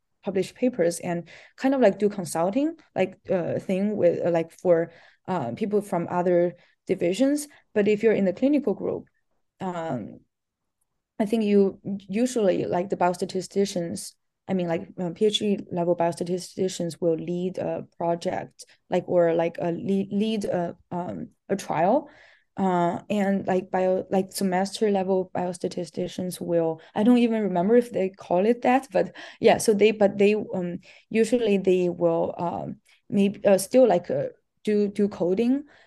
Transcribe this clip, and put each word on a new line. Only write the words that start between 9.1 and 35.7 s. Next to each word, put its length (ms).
um, 600
I 60
think 180
you 400
usually, 800
like, 260
the 60
biostatisticians, 1160
I 60
mean, 140
like, 200
uh, 100
P 160
H 120
D 200
level 260
biostatisticians 1040
will 160
lead 420
a 280
project, 680
like, 160
or, 280
like, 260
a 120
lead, 400
lead 340
a, 300
um, 380
a 80
trial. 520
Uh, 440
and, 360
like, 240
bio, 400
like, 220
semester 580
level 440
biostatisticians 1040
will, 400
I 100
don't 140
even 240
remember 340
if 160
they 160
call 380
it 160
that, 280
but 240
yeah, 200
so 160
they, 180
but 260
they, 160
um, 440
usually 500
they 300
will, 480
um, 400
maybe, 360
uh, 140
still, 280
like, 240
uh, 200
do, 240
do 200
coding 560